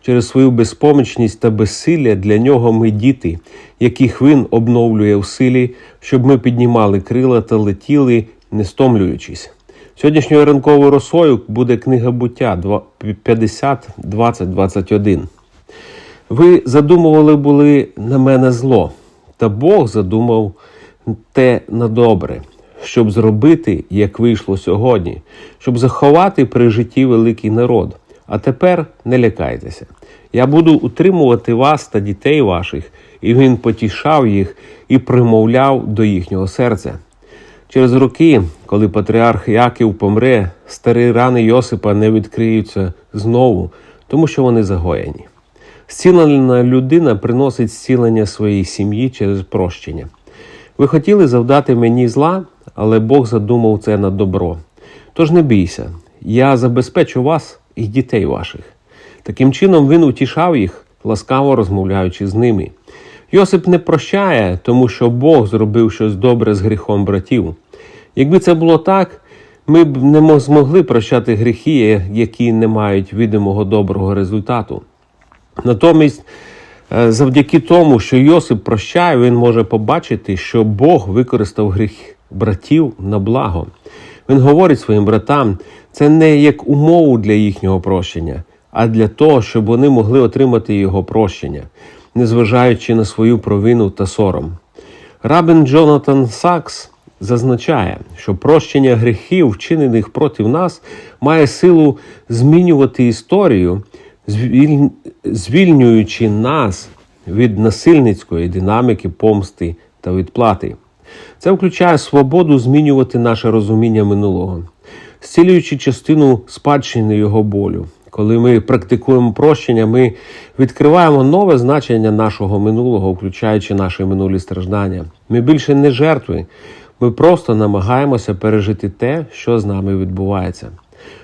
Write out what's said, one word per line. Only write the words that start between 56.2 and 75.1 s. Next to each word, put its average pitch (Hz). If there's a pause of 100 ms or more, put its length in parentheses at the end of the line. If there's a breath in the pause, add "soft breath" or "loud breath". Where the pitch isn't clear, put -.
я 127
забезпечу 127
вас 156 (160)
і 110
дітей 110
ваших». - (640 soft breath)
Таким 131
чином 165
він 165
утішав 147
їх, 92 (180)
ласкаво 131
розмовляючи 95
з 92
ними. 110 (640 loud breath)
Йосип 185
не 175
прощає, 147
тому 123
що 120
Бог 123
зробив 110
щось 107
добре 110
з 95
гріхом 101
братів. 95 (600 loud breath)
Якби 151
це 175
було 165
так, 190 (460 soft breath)
ми 165
б 131
не 151
мо-, 156
змогли 147
прощати 117
гріхи, 110 (100)
які 113
не 113
мають 101
видимого 104
доброго 98
результату. 101 (800)